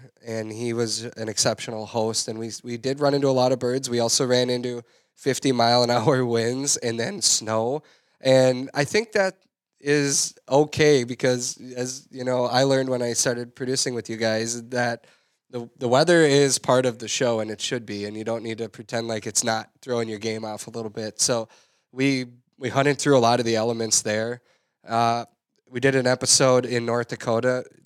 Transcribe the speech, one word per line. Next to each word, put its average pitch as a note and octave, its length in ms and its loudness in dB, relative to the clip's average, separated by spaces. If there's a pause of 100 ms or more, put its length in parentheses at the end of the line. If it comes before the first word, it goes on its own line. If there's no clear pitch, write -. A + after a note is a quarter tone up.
(260)
and A2 240 -8
he A#2 220 -6
was A2+ 320 -2
an A2 240 -10
exceptional A2 580 -4
host. A2 400 -2
And A2 100 -8
we, A2+ 140 -8 (140)
we A#2+ 140 -8
did C3 200 -4
run C#3+ 160 2
into C#3 140 2
a - 20 4
lot B2+ 220 4
of B2 80 0
birds. B2+ 280 -2
We A#2+ 120 0
also A#2 260 2
ran B2 240 2
into B2 320 -4 (320)
fifty C3+ 380 0
mile A#2+ 300 4
an A#2+ 80 2
hour B2+ 360 2
<laughs> A#2 100 0
winds B2+ 420 -2
and A#2 200 -4
then F#3 220 -4
snow. A2+ 600 -2 (400)
And C3 520 2
I C#3+ 100 0
think A3 280 -2
that F#3+ 240 0 (420)
is C#3+ 560 0 (140)
okay D3 560 4
because, B2 540 -2 (180)
as B2+ 340 -8
you B2+ 140 -12
know, B2+ 220 0
I B2 180 2
learned C3 240 2
when B2 140 -2
I A#2+ 100 -2
started A#2+ 420 -2
producing C3 400 -4
with A#2 160 -8
you A2+ 60 -6
guys A2+ 540 -2
that A#2+ 360 -4 (440)
the, A#2+ 180 -10 (100)
the B2 100 -2
weather E3 340 6
is C#3 360 4
part B2+ 280 4
of A#2 120 -2
the A2+ 100 -10
show, A#2 320 0
and G#2+ 100 -6
it G#2 100 -10
should A#2+ 240 -6
be, G2+ 220 -8
and G#2+ 100 -10
you A2 80 -8
don't A2+ 180 -4
need A2+ 160 -8
to A2+ 100 -6
pretend A#2 400 -8
like A2 180 -6
it's A2 180 -2
not A2 240 -2 (140)
throwing A#2 260 -4
your G#2+ 100 -8
game A2 260 -6
off G#2+ 220 -10
a A2+ 40 -16
little A2 200 -10
bit. G#2+ 300 -10
So A#2 280 0 (440)
we, C3 340 0 (320)
we C3 100 -6
hunted C3+ 300 0
through C#3+ 180 4
a B2 40 6
lot A#2+ 200 4
of A#2 60 -2
the A2+ 100 2
elements A2+ 460 0
there. A2 400 -4 (440)
Uh, A#2 400 0 (420)
we B2 120 -8
did C3+ 140 4
an B2+ 120 2
episode B2+ 580 4
in A#2 220 -4
North A#2+ 220 -2
Dakota, B2 560 -2 (220)